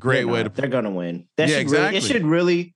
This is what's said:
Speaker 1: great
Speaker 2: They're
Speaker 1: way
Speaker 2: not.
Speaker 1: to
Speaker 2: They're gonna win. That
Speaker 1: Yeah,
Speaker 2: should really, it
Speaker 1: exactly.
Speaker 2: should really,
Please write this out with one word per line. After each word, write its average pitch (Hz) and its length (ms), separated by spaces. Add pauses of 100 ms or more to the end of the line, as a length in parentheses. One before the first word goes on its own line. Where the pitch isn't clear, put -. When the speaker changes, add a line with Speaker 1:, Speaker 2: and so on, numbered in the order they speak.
Speaker 1:
great 127 240
Speaker 2:
They're - 20
Speaker 1:
way 117 160
Speaker 2:
not. 107 140
Speaker 1:
to - 40
Speaker 2:
They're 135 100
gonna 117 200
win. 87 460
That 151 120
Speaker 1:
Yeah, 147 100
Speaker 2:
should 135 120
really, 151 140
it 190 100
Speaker 1:
exactly. 190 60
Speaker 2:
should 233 260
really, 175 500